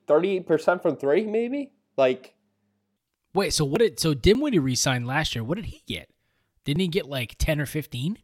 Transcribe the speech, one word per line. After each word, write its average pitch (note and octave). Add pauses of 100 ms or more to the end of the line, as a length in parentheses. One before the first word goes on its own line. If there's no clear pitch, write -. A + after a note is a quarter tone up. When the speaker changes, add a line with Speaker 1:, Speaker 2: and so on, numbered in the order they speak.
Speaker 1:
thirty-eight F3+
percent F3
from D#3
three, D3+
maybe? A#3+ (240)
Like, C3 (1000)
Speaker 2:
Wait, F3+
so D#3
what C#3+
did, A3
so D#3+
Dinwiddie G#3+
re-signed B2+
last D3
year. A#2
What C3
did G#3+
he -
get? - (560)
Didn't D3
he F#3+
get, E3+
like, C3
ten D3+
or C#3+
fifteen? D3+